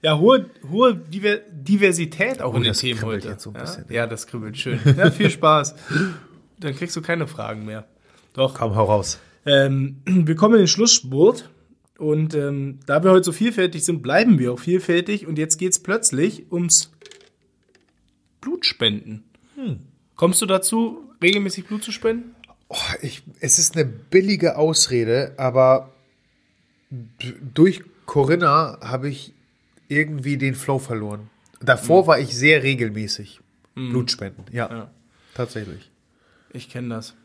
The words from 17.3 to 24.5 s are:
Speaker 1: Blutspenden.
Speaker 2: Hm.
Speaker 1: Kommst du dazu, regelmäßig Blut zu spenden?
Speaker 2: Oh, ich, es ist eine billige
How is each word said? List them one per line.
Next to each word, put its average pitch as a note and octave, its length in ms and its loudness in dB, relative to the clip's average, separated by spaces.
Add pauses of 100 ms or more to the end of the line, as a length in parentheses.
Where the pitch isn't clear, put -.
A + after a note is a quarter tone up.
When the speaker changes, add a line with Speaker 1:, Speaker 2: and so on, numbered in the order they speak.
Speaker 1:
Blutspenden. A2 840 -4 (320)
Speaker 2:
Hm. G#3+ 260 -8 (340)
Speaker 1:
Kommst F3 260 2
du A3 60 -4
dazu, A3 640 -2 (100)
regelmäßig F#3+ 460 0
Blut G#3+ 160 -8
zu A3+ 80 -10
spenden? A3+ 440 -6 (340)
Speaker 2:
Oh, - 60 -16 (280)
ich, - 180 -12 (180)
es D#3 200 2
ist - 160 0
eine D#3 100 2
billige F3 720 0